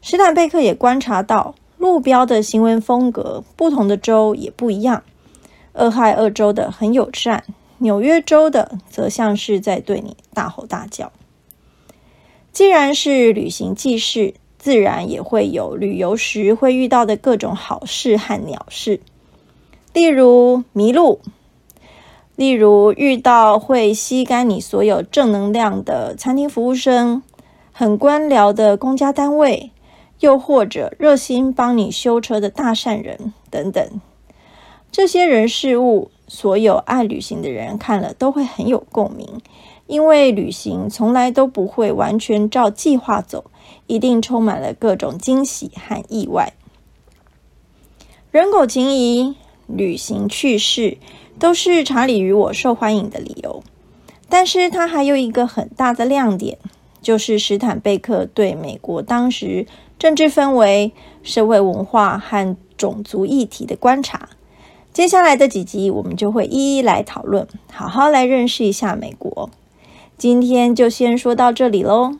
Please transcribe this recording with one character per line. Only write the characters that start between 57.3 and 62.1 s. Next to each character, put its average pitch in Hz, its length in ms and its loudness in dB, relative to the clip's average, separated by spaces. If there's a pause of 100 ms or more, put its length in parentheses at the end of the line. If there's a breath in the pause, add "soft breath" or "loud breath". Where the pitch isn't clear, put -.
史 202 200 -2
坦 208 220 -4
贝 202 180 -2
克 190 280 -4
对 190 300 -2
美 156 220 -12
国 170 240 -8
当 240 280 -2
时 190 380 -6 (320 loud breath)
政 320 160 4
治 311 140 4
氛 277 260 0
围、 208 360 2 (300 loud breath)
社 - 260 0
会 220 140 4
文 190 240 -2
化 202 320 0